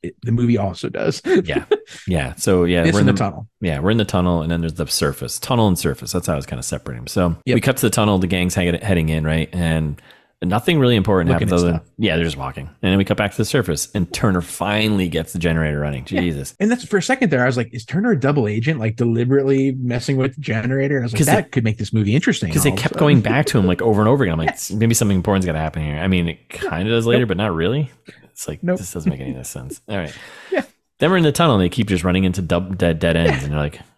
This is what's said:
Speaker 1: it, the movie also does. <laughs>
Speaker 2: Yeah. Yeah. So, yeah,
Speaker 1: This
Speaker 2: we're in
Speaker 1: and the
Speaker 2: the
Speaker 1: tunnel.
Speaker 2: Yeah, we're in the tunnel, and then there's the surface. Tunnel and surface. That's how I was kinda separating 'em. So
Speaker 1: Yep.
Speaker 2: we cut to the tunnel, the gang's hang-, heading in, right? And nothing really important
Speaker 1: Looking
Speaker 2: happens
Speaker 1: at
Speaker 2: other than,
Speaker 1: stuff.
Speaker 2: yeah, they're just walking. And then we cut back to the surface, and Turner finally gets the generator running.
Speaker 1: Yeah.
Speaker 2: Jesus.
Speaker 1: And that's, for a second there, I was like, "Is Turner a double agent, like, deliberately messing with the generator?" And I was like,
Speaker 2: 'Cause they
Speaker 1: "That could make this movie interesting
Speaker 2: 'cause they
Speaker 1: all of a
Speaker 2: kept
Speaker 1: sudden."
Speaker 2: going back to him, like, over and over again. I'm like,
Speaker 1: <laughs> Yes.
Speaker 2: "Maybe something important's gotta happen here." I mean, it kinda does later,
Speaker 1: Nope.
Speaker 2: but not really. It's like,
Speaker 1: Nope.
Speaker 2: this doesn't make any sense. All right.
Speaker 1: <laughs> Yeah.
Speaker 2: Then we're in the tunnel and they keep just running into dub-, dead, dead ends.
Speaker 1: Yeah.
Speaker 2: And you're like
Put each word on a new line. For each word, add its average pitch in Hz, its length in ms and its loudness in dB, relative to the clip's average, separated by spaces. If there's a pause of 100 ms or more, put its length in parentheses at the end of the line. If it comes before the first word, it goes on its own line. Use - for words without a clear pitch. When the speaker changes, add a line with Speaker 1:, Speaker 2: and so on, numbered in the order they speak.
Speaker 1:
it, 87 180 -12
the 117 80 -2
movie 117 260 2
also 98 320 -4
does. - 360 -4
<laughs> 339 60 0 (120)
Speaker 2:
Yeah. - 220 -4 (420)
Yeah. 76 280 0
So, 90 280 2
yeah, 87 200 2
Speaker 1:
This 82 100 4
Speaker 2:
we're 101 80 4
in 101 80 4
Speaker 1:
and 104 80 4
the - 60 0
Speaker 2:
the 101 60 0
Speaker 1:
tunnel. 73 180 -12 (140)
Speaker 2:
Yeah, 80 180 -2
we're 90 120 0
in 113 60 2
the 107 80 2
tunnel, 90 360 2
and 80 100 -4
then 85 100 0
there's 82 120 -4
the 80 140 -4
surface. - 520 -4
Tunnel 117 280 2
and 90 100 4
surface. - 340 -4
That's 90 160 -4
how 85 60 0
I - 40 0
was 67 80 -6
kinda 62 180 -8
separating 64 400 -8
'em. 67 40 -12
So 87 280 0 (100)
Speaker 1:
Yep. 123 100 0
Speaker 2:
we 117 60 2
cut 127 160 0
to - 80 -4
the 110 40 4
tunnel, 104 280 2
the 92 100 0
gang's 90 280 0
hang-, 87 260 2
heading 87 280 0
in, 78 160 0
right? 78 280 0
And 80 480 -2 (420)
nothing 113 360 0
really 123 160 4
important 95 340 2
Speaker 1:
Looking 87 180 2
Speaker 2:
happens 95 60 0 (100)
Speaker 1:
at - 20 2
Speaker 2:
other 87 120 2
than, 80 40 -6
Speaker 1:
stuff. - 160 -20
Speaker 2:
yeah, 98 180 0
they're 82 100 0
just 76 120 -4
walking. 67 300 -10
And - 240 -2
then 98 60 4
we 98 80 2
cut 101 120 -2
back 104 140 0
to - 60 -14
the 110 80 0
surface, 101 500 -2
and 92 180 -2
Turner 92 280 0
finally 104 680 -2
gets 80 260 -4
the 87 60 -4
generator 80 400 0
running. 71 300 -4
Speaker 1:
Yeah. - 120 -2
Speaker 2:
Jesus. 80 380 -4
Speaker 1:
And 208 100 0
that's, 247 160 -2
for 208 120 -2
a 180 40 2
second 254 300 0
there, 131 120 2
I - 40 2
was 123 100 0
like, 117 160 -4
"Is 127 120 -10
Turner 208 260 0
a 160 80 2
double 135 280 2
agent, 117 320 -2
like, 113 160 -2
deliberately 135 840 2
messing 123 380 -2
with 131 180 0
the 151 60 -12
generator?" 135 560 -2
And 127 60 -2
I - 20 -4
was 117 80 -4
like, 107 60 -2
Speaker 2:
'Cause 139 80 4
they 151 60 4
Speaker 1:
"That 185 180 0
could 123 120 0
make 110 160 0
this 104 140 -6
movie 107 220 2
interesting 160 360 0
Speaker 2:
'cause 151 120 2
they 147 60 4
Speaker 1:
all 113 60 0
of 104 40 -4
a - 20 -4
Speaker 2:
kept - 140 -2
Speaker 1:
sudden." - 100 -4
Speaker 2:
going 143 160 6
back 110 260 2
to - 100 0
him, 95 80 4
like, 90 160 2
over 107 200 4
and 107 80 6
over 139 140 4
again. 87 100 0
I'm 80 60 0
like, 80 100 0
Speaker 1:
<laughs> - 20 -6
Yes. - 200 -10
Speaker 2:
"Maybe 113 220 2
something 101 240 2
important's 95 280 2
gotta 82 140 -2
happen 78 240 -4
here." 76 140 -4
I 87 100 -2
mean, 90 200 2
it - 220 -10
kinda 98 420 -4
does 117 160 2
later, 120 140 4
Speaker 1:
Nope. 113 80 -2
Speaker 2:
but 92 80 -2
not 101 180 -2
really. 120 340 0 (460)
It's - 140 -12
like, 76 120 -10
Speaker 1:
Nope. 180 180 -2
Speaker 2:
this 92 120 -10
doesn't - 180 -4
make 67 120 -6
any 65 240 -10
sense. - 420 -14
All 104 100 -8
right. 82 160 -6 (200)
Speaker 1:
<laughs> - 180 -14
Yeah. 320 120 -2 (360)
Speaker 2:
Then 151 100 4
we're 185 80 4
in 170 60 4
the 147 80 4
tunnel 160 240 4
and 95 80 4
they 87 60 2
keep 104 180 -2
just 90 160 0
running 92 220 2
into 90 160 0
dub-, 90 360 -2
dead, 85 220 2
dead 85 180 2
ends. 82 200 4
Speaker 1:
Yeah. 67 60 -6
Speaker 2:
And 71 80 -6
you're 76 100 -2
like 73 180 -6 (180)